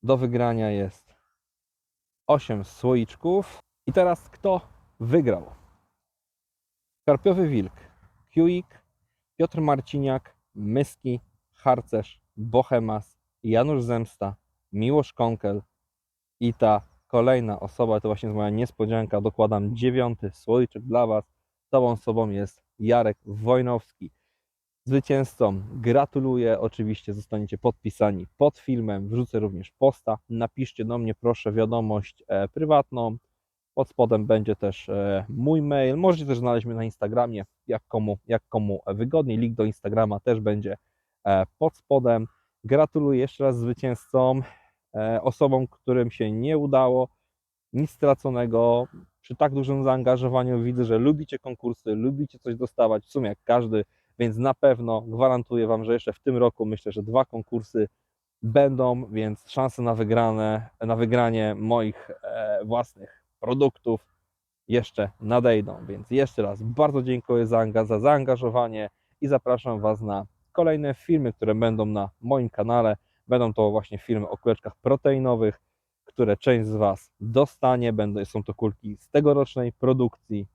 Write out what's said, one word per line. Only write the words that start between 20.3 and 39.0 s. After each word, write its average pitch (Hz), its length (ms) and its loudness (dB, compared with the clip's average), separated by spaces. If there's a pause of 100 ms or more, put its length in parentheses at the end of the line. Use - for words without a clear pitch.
słoiczek 117 500 -2
dla 120 240 0
was. 107 260 -2 (360)
Tą 127 180 2
osobą 113 420 -2
jest 101 340 -8 (160)
Jarek 110 460 2
Wojnowski. 113 840 -2 (760)
Zwycięzcom 127 760 0 (100)
gratuluję, 123 840 2
oczywiście 107 540 -4
zostaniecie 104 440 -8
podpisani 104 680 -2 (100)
pod 143 200 4
filmem, 107 520 -4
wrzucę 117 300 -2
również 95 320 -6
posta, 131 460 0 (120)
napiszcie 117 560 -6
do 117 120 -4
mnie 113 180 -4
proszę 117 360 -2
wiadomość, 110 760 -2
e, 98 200 -2
prywatną, 135 720 0 (560)
pod 135 160 -2
spodem 110 380 2
będzie 107 280 2
też, - 340 -6
e, 101 400 -2
mój 139 320 0
mail, 143 360 0
możecie 170 280 2
też 135 120 0
znaleźć 120 280 0
mnie 117 100 -8
na 113 80 -4
Instagramie, 110 640 -2 (220)
jak 113 200 -4
komu, 107 300 -2 (100)
jak 113 220 -2
komu 104 380 -4
wygodniej, 120 500 0